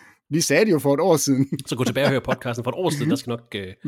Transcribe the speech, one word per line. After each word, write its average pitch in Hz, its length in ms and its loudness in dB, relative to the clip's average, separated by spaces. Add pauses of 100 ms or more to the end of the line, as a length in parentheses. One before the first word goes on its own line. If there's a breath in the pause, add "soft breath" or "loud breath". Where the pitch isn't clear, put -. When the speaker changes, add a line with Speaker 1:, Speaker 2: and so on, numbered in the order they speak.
(300 loud breath)
Speaker 1:
Vi 151 100 0
sagde 160 240 4
det 220 60 2
jo 160 80 4
for 139 160 2
et 139 60 0
år 170 160 4
siden. 135 320 2 (100)
<laughs> - 100 -14
Speaker 2:
Så - 80 -6
gå 123 80 0
tilbage 131 220 0
og 139 40 2
hør 135 100 0
podcasten 120 440 -4
for 127 60 -4
et - 60 -4
år 175 140 -2
siden, 143 200 -2
der - 60 0
skal - 140 -6
nok, 117 240 -8
øh, 98 200 -8 (140)